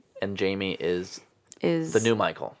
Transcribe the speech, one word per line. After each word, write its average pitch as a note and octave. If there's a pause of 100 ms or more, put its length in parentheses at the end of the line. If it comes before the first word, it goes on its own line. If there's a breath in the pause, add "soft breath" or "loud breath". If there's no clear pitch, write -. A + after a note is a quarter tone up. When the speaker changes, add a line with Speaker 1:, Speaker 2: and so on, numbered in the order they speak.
(220)
Speaker 1:
and G2+
Jamie G2
is F2+ (400)
Speaker 2:
Is E3
Speaker 1:
the A2
new A2+
Michael. E2